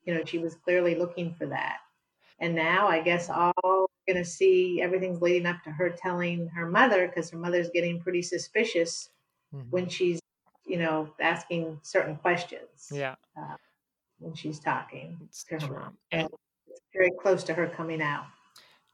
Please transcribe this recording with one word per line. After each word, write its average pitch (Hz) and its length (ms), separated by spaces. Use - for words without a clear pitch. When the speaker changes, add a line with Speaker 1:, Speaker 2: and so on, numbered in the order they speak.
Speaker 1:
you 175 80
know, 160 100
she 165 140
was 165 160
clearly 175 400
looking 170 400
for - 140
that. 135 320
And 170 160
now 170 340
I 165 140
guess 175 260
all 175 240
we're 190 480
gonna 175 100
see, 180 560
everything's 180 400
leading 175 240
up 175 200
to 156 60
her 160 200
telling 175 580
her 170 180
mother, 202 480
'cause 165 160
her 165 80
mother's 175 300
getting 170 320
pretty 175 220
suspicious 170 880
Speaker 2:
Mm-hmm. 135 140
Speaker 1:
when 180 220
she's, 175 280
you 180 140
know, 156 420
asking 165 640
certain 156 340
questions, - 760
Speaker 2:
Yeah. 139 260
Speaker 1:
uh, 147 200
when 165 160
she's 156 240
talking 160 680
Speaker 2:
It's - 200
Speaker 1:
to 165 120
her 156 40
Speaker 2:
true. 139 180
Speaker 1:
mom. - 200
Speaker 2:
And 165 200
Speaker 1:
So - 80
it's 523 120
very 180 160
close 185 240
to 170 80
her 165 140
coming 160 340
out. 147 240